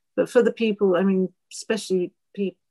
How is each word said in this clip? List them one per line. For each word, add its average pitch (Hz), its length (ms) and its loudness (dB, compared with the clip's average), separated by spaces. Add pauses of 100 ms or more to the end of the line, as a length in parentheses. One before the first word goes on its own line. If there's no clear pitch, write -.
(160)
but - 120 0
for 247 140 4
the 202 100 2
people, 208 440 0
I 180 60 2
mean, 185 280 0 (200)
especially 190 640 -4 (220)
pe-, 202 220 -6 (140)